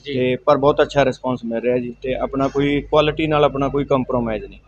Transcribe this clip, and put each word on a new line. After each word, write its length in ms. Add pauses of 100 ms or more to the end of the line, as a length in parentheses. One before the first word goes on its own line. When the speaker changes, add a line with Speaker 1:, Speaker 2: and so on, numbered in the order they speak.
Speaker 1:
ਜੀ। 100
Speaker 2:
ਤੇ 220
ਪਰ 200
ਬਹੁਤ 260
ਅੱਛਾ 220
ਰਿਸਪੌਂਸ 400
ਮਿਲ 160
ਰਿਹਾ 180
ਜੀ। 240
ਤੇ 120
ਆਪਣਾ 340
ਕੋਈ 340
ਕੁਆਲਿਟੀ 440
ਨਾਲ 180
ਆਪਣਾ 240
ਕੋਈ 160
ਕੰਪਰੋਮਾਈਜ਼ 600
ਨਹੀਂ। 240